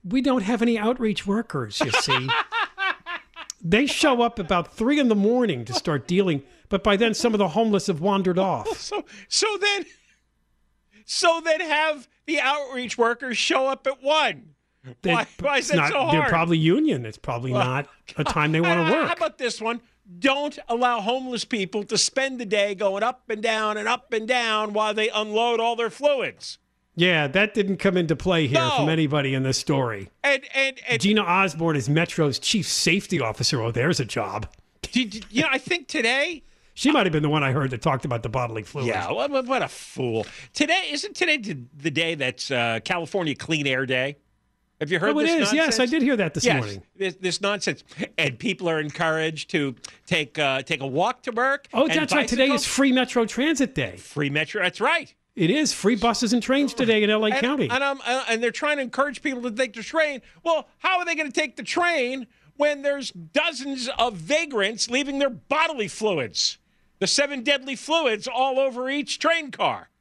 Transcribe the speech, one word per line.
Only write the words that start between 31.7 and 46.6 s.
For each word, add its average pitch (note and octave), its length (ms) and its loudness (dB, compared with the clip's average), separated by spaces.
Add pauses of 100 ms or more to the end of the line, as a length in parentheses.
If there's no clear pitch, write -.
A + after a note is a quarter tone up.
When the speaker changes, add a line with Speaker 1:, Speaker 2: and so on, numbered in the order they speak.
Speaker 1:
is B2 120 0
Metro's D#3 520 2
chief - 260 0
safety - 540 0
officer. A2+ 420 -2
Oh, A#2 80 0
there's C3 300 0
a B2 40 0
job. G#2+ 440 -6 (340)
Speaker 2:
Did, A3+ 480 -4
you A#3+ 120 0
know, D#4+ 80 0
I C4+ 80 0
think F4 300 -4
today C#4 540 -2 (320)
Speaker 1:
She - 160 2
might B3 160 4
have E3+ 60 2
been D3+ 100 2
the D3 60 0
one D3 160 2
I C3 80 2
heard C3+ 180 0
that B2 120 -8
talked C#3 220 0
about A#2+ 200 -4
the A#2+ 40 -4
bodily A2+ 360 -4
fluids. - 240 -6
Speaker 2:
Yeah, F#2 240 -2
what, C4 180 -2
what, C4 160 -2
what B3 160 0
a C3+ 60 -4
fool. A2+ 580 -6 (280)
Today, E4 360 0
isn't D4 240 -8
today E4 220 0
the, G3 220 -8 (180)
the D3 140 -6
day E3 260 0
that's, B2+ 340 -4
uh, A#2 340 0
California E3+ 520 -2
Clean D3+ 300 -4
Air C3 200 0
Day? C3 300 -2 (640)
Have D3+ 100 -4
you F3+ 80 0
heard G#3+ 160 2
Speaker 1:
Oh, D4+ 60 2
it D4+ 60 2
Speaker 2:
this D#4+ 220 2
Speaker 1:
is. G#3+ 40 2
Yes, D4+ 260 2
I B3+ 60 4
Speaker 2:
nonsense? A#3+ 60 -2
Speaker 1:
did D#4 120 2
hear C4 140 2
that F3+ 180 0
this D#3 100 -2
Speaker 2:
Yes, A3 140 2
Speaker 1:
morning. G#2 240 -6 (140)